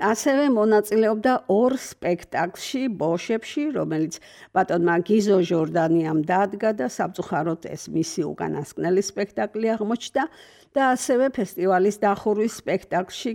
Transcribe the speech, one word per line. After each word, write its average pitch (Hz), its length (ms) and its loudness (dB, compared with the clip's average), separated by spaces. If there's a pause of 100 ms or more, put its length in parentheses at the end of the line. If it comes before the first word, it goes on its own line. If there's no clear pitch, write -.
ასევე 269 480 2
მონაწილეობდა 214 840 4 (120)
ორ 247 320 2
სპექტაკლში, - 1120 -4
ბოშებში, 208 800 -2
რომელიც 160 500 -2 (300)
ბატონმა 170 500 2
გიზო 202 400 4
ჟორდანიამ 160 880 2
დადგა 202 480 0
და 240 160 -4
სამწუხაროდ 170 840 -4
ეს - 160 -12
მისი 160 400 -2
უკანასკნელი 156 800 -2
სპექტაკლი 214 680 -4
აღმოჩნდა 226 540 -4 (460)
და 269 180 0
ასევე 254 420 2
ფესტივალის 190 680 0
დახურვის 208 580 0
სპექტაკლში, 185 800 -4